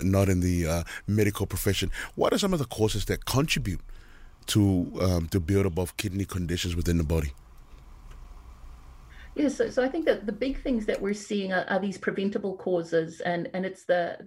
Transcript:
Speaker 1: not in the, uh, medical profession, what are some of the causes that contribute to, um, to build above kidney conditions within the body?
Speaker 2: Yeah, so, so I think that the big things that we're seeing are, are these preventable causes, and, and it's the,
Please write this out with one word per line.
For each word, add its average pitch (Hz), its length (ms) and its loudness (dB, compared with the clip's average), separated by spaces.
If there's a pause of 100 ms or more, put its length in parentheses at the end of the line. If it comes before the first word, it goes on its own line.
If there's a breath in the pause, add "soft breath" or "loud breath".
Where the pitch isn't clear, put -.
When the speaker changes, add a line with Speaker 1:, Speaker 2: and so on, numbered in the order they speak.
(120)
Speaker 1:
not 98 180 6
in 92 100 4
the, 87 280 2
uh, 82 160 0 (240 loud breath)
medical 101 400 2
profession, - 420 0 (260 loud breath)
what - 160 2
are 277 60 4
some 196 160 2
of 156 60 2
the 131 60 0
causes 107 400 0
that 92 200 -2
contribute 127 540 0 (640 loud breath)
to, 98 460 4 (100)
um, 90 280 2
to 101 100 2
build 95 260 2
above 90 320 -2
kidney 98 280 -4
conditions 87 500 -2
within 85 240 2
the 80 40 2
body? 78 280 2 (2000 loud breath)
Speaker 2:
Yeah, 285 140 4
so, 220 220 0
so 254 120 2
I 269 60 2
think 320 160 -2
that 214 220 2
the 220 40 -2
big 269 300 -4
things 233 240 -2
that 196 160 0
we're 202 140 -2
seeing 196 380 -4
are, 185 140 0
are 196 120 0
these 196 180 -4
preventable 202 580 -2
causes, 165 680 0
and, 175 340 -2
and 185 100 -2
it's 190 200 -10
the, 175 400 2